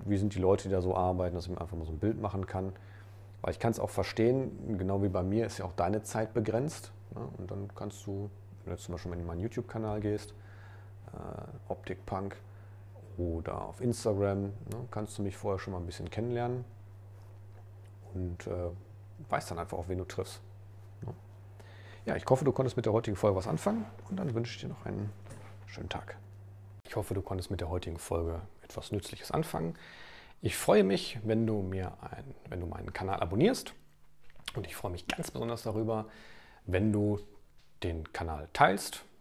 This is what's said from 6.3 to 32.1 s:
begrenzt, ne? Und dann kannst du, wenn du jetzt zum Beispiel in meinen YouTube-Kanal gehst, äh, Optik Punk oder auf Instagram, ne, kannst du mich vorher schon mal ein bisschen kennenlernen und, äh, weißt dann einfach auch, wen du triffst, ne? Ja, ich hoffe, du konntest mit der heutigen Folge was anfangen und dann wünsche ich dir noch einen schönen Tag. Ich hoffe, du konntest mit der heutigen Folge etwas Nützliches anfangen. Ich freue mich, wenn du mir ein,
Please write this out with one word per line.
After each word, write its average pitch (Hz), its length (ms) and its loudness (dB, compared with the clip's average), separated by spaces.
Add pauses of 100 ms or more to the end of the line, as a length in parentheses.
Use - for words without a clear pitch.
begrenzt, 117 580 2 (220)
ne? - 80 -6 (160)
Und 92 140 -6
dann 101 240 -4
kannst 104 320 -8
du, 101 240 -2 (320)
wenn - 20 -10
du 90 60 -4
jetzt 90 120 -6
zum 90 100 -6
Beispiel 87 200 -4
in 87 140 -2
meinen 85 140 -2
YouTube-Kanal 110 600 -2
gehst, 104 320 0 (800)
äh, - 580 -8
Optik 95 360 -6
Punk 98 280 -2 (840)
oder 82 440 0
auf - 180 -6
Instagram, 101 600 4
ne, 101 100 0 (380)
kannst 107 300 -4
du - 20 2
mich 98 160 0
vorher 98 220 0
schon 98 140 -4
mal 90 60 -2
ein 87 60 -2
bisschen 90 240 -6
kennenlernen 120 560 0 (1500)
und, 90 320 -4
äh, 87 220 -2 (600)
weißt - 220 0
dann 85 80 -4
einfach 92 180 -4
auch, 82 100 -4
wen 92 120 0
du 92 60 -2
triffst, - 360 -4 (600)
ne? - 120 -6 (920)
Ja, - 100 2
ich - 120 -2
hoffe, 135 160 6
du 135 80 6
konntest 127 240 2
mit 117 120 2
der 107 60 6
heutigen 110 240 4
Folge 101 200 8
was 92 100 0
anfangen 208 380 2 (240)
und 190 80 -2
dann 175 160 0
wünsche 117 220 0
ich - 60 -10
dir - 60 -4
noch - 180 -8
einen 101 260 -2 (560)
schönen - 220 -6
Tag. - 280 -6 (720)
Ich - 80 -4
hoffe, 104 180 0
du 98 80 0
konntest 92 300 -2
mit 92 100 0
der 85 80 -2
heutigen 87 300 -2
Folge 85 420 0 (220)
etwas - 280 -8
Nützliches - 400 -4
anfangen. - 440 2 (640)
Ich 107 160 0
freue 202 280 10
mich, 190 400 2
wenn 110 240 6
du 107 160 2
mir 92 360 -2
ein, - 360 -10 (120)